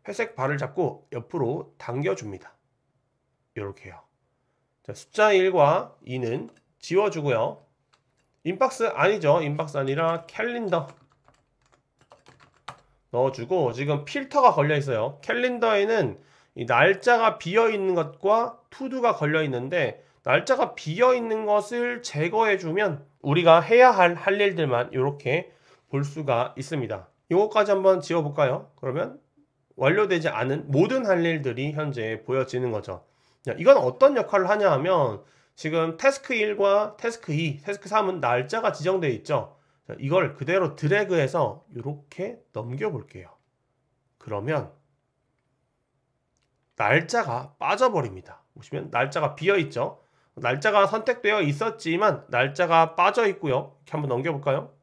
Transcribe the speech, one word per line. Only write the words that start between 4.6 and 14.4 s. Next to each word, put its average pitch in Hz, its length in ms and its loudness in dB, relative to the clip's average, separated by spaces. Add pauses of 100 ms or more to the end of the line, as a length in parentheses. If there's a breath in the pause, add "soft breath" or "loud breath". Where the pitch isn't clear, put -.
자, - 80 -12
숫자 214 400 2
일과 180 720 2
이는 127 460 -6 (280)
지워주고요. 160 840 -2 (800)
인박스 226 440 -2
아니죠. 170 520 2
인박스 147 380 -4
아니라 165 480 -2
캘린더 214 640 -4 (2250)
넣어주고, 131 600 0
지금 143 320 -4
필터가 269 480 2